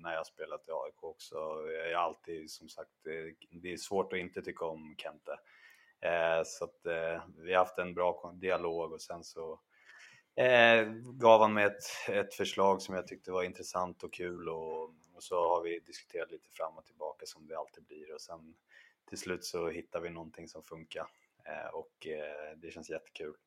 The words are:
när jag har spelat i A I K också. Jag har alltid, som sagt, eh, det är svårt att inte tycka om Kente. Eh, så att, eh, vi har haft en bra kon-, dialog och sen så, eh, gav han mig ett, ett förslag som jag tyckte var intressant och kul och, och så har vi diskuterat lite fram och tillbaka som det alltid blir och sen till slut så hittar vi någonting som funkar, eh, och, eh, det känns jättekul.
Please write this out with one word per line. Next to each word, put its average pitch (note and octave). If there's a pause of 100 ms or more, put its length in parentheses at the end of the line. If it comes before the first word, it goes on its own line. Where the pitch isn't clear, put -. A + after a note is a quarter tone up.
när E2+
jag D#2+
har D#2+
spelat D2+
i -
A D2
I D2+
K E2
också. - (540)
Jag E2+
har E2+
alltid, D#2+
som -
sagt, -
eh, D#2+
det F2+
är E2+
svårt F#2
att F#2
inte F2
tycka F2
om D#2
Kente. D2 (680)
Eh, E2
så -
att, -
eh, E2 (160)
vi E2
har F#2
haft -
en F2+
bra F2
kon-, F2
dialog E2+
och D#2
sen E2+
så, D#2+ (760)
eh, A#2 (360)
gav A2+
han G#2+
mig G#2
ett, G2+ (240)
ett G2+
förslag G2
som F#2
jag F2+
tyckte F2+
var F#2
intressant F2+
och F2
kul F2
och, D#2+ (320)
och E2+
så F2
har E2+
vi E2+
diskuterat -
lite D#2+
fram D#2+
och D#2
tillbaka D#2
som D#2
det D#2+
alltid D2+
blir D2+
och D2
sen D#2+ (540)
till -
slut F2+
så E2+
hittar E2
vi E2+
någonting E2
som D#2+
funkar, D#2+ (380)
eh, D#2
och, D#2+
eh, D2+
det E2
känns D#2
jättekul. D#2 (120)